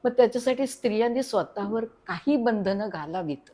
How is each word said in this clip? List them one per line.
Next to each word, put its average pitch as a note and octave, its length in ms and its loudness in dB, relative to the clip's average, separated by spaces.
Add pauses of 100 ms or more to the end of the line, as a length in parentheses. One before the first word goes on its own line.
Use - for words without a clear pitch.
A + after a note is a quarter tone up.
मग B3 80 2
त्याच्यासाठी B3 560 2
स्त्रियांनी A#3+ 560 0
स्वतःवर G#3+ 640 -2
काही A3+ 520 -2
बंधनं G#3 560 0
घालावीत D#3 600 -6